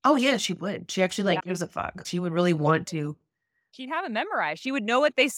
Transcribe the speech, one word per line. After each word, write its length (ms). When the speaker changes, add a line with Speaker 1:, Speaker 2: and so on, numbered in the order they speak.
Speaker 1:
Oh, 120
yeah, 200
she 160
would. 380
She 120
actually, 220
like, 140
Speaker 2:
Yeah. 120
Speaker 1:
gives 120
a 40
fuck. 400
She 140
would 120
really 200
want 360
to. 280
Speaker 2:
She'd 160
have 160
'em 80
memorized. 500
She 100
would 120
know 160
what 160
they 220